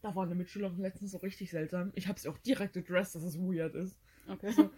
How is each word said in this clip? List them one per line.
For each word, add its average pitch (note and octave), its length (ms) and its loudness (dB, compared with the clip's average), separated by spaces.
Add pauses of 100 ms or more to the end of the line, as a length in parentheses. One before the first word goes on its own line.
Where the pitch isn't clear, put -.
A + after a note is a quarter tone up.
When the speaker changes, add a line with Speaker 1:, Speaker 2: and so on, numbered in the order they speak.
Speaker 1:
da G3 80 -4
war F#3+ 80 0
eine F3 140 0
Mitschülerin F3+ 420 -2
letztens F#3+ 320 -4
so F#3+ 80 -8
richtig F#3+ 320 -6
seltsam. F3 460 -2
Ich F3+ 100 -4
hab G3+ 140 -2
sie - 80 -6
auch C#3+ 100 -6
direkt C4+ 380 0
addressed, F3+ 400 0
dass D#3+ 80 -4
es E3 160 -4
weird E3 340 0
ist. F#3 240 -4 (300)
Speaker 2:
Okay. G3 240 -4
Speaker 1:
So, D4 260 10